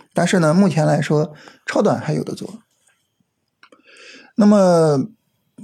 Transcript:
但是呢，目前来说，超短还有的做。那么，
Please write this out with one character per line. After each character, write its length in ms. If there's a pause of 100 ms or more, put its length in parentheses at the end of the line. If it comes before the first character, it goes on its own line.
(140)
但 120
是 140
呢， 140
目 160
前 180
来 140
说， 320 (320)
超 160
短 180
还 140
有 100
的 100
做。 280 (1700)
那 100
么， 600 (580)